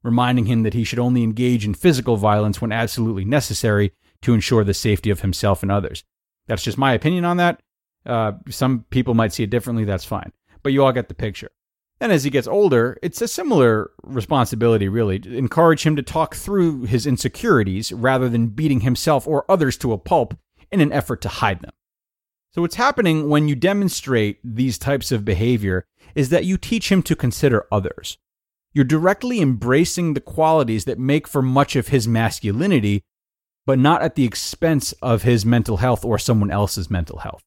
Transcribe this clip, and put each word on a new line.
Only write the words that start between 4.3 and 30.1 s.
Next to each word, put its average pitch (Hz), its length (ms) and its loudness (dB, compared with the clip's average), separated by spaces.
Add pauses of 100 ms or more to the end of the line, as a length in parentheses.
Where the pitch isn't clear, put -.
ensure 110 300 2
the 101 100 0
safety 107 360 0
of 95 100 0
himself 98 420 0
and 98 80 -4
others. 98 340 -4 (420)
That's 110 160 -4
just 107 160 -6
my 135 140 2
opinion 165 320 0
on 175 120 0
that. 175 240 0 (460)
Uh, 113 260 -2 (160)
some 127 420 -2
people 127 240 0
might 113 180 2
see - 100 -4
it 104 80 -2
differently, 117 340 -2
that's 98 200 -4
fine. - 280 -10 (300)
But 139 100 -2
you 139 120 4
all 131 80 4
get 120 160 -4
the - 60 -14
picture. - 360 -8 (480)
Then 233 120 -2
as 156 140 4
he 143 60 -2
gets 135 180 0
older, 127 520 2
it's - 220 -6
a 233 60 -2
similar 135 640 2 (120)
responsibility, 117 880 0
really. 101 320 -2 (160)
Encourage 160 480 2
him 156 100 2
to 143 80 -4
talk 160 320 -4
through 170 480 -2
his 120 240 -2
insecurities 113 880 0
rather 127 360 0
than 117 200 0
beating 131 320 0
himself 127 460 0
or 147 220 -2
others 160 300 2
to 120 140 -2
a 107 60 -2
pulp 135 380 -2 (360)
in 196 80 2
an 147 120 4
effort 127 280 -4
to - 80 -6
hide 98 320 -2
them. - 120 -18 (840)
So 170 80 -2
what's 170 120 -4
happening 196 540 0
when 151 180 4
you 147 80 2
demonstrate 135 880 0
these 123 360 -4
types 135 340 -2
of 107 120 -2
behavior 104 640 0 (300)
is 135 140 0
that 170 140 2
you 185 140 -2
teach - 320 -4
him 190 140 4
to - 100 -2
consider 120 560 0
others. - 480 -4 (540)
You're 143 120 4
directly 185 560 0
embracing 147 760 0